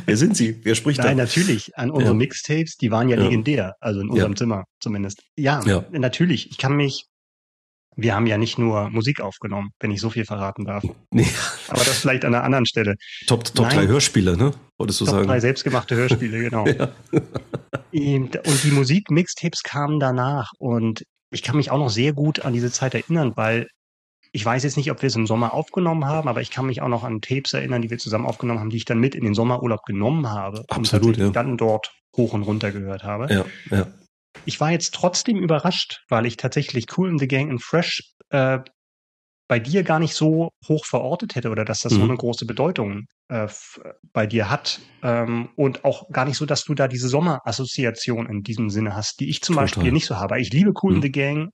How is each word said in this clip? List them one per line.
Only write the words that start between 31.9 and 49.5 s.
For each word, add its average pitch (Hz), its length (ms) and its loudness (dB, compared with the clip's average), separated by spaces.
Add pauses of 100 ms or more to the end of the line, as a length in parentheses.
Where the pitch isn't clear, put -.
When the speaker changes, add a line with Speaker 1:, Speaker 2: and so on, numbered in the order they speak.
Speaker 2:
hoch 120 160 2
und 104 100 0
runter 104 300 -2
gehört 98 320 -8
habe. 104 280 -4
Speaker 1:
Ja, 95 120 4 (260)
ja. 98 160 2 (580)
Speaker 2:
Ich - 160 -8
war 156 120 2
jetzt 175 200 -2
trotzdem 185 460 0
überrascht, 170 680 0
weil 143 180 2
ich 117 100 -4
tatsächlich 131 520 -2
Kool 185 220 0
and 156 100 0
the 135 80 0
Gang 135 220 0
und 123 120 -4
Fresh, - 400 -2 (280)
äh, 131 280 2 (880)
bei 120 140 2
dir 156 220 0
gar 160 180 2
nicht 156 140 -2
so 160 340 2 (180)
hoch 156 200 0
verortet 131 480 -4
hätte 120 160 -4
oder 107 160 -2
dass 107 140 -4
das 113 120 0
so 107 60 6
Speaker 1:
Mhm. 101 120 4
Speaker 2:
eine 127 60 0
große 120 300 -4
Bedeutung, 117 580 -2 (240)
äh, 113 160 -4
f-, - 340 -12 (340)
bei 110 140 0
dir 107 220 0
hat, - 320 -4 (220)
ähm, 117 520 -2
und 135 300 0
auch - 260 -2
gar 131 140 0
nicht 139 140 -2
so, 151 80 -4
dass 143 180 -2
du 151 100 -2
da 135 140 2
diese 123 200 -2
Sommerassoziation 123 1160 -2
in 101 160 -6
diesem 110 280 -2
Sinne 104 260 -2
hast, - 240 -6
die 139 80 -4
ich 156 140 -6
zum 175 120 0